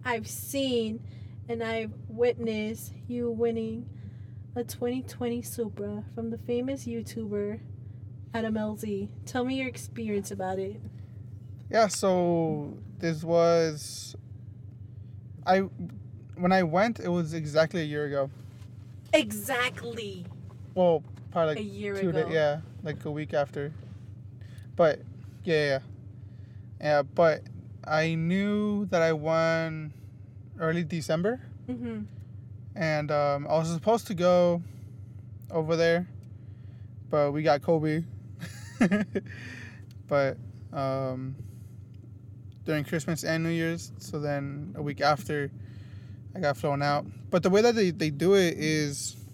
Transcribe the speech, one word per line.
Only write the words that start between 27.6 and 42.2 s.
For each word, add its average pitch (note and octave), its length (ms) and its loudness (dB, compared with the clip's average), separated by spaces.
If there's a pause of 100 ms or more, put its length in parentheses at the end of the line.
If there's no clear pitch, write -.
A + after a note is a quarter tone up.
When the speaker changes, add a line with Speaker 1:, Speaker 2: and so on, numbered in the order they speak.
Speaker 2:
I D#3+ 300 2
knew G3+ 720 2
that F3 160 4
I E3 100 6
won D#3+ 800 2 (680)
early E3 260 2
December. E3+ 560 0 (260)
Speaker 1:
Mm-hmm. A#3 360 -6 (760)
Speaker 2:
And, D3+ 340 2
um, C#3+ 360 4
I D3+ 100 4
was D#3+ 160 4
supposed G#3+ 340 2
to A#3 60 -4
go F3 480 6 (880)
over E3 240 2
there, E3+ 320 6 (1000)
but D3 240 4
we D3+ 100 0
got D3 180 6
Kobe. D#3 420 4 (760)
<laughs> - 1300 0
But, C#3 300 4 (340)
um, C3+ 640 -2 (1300)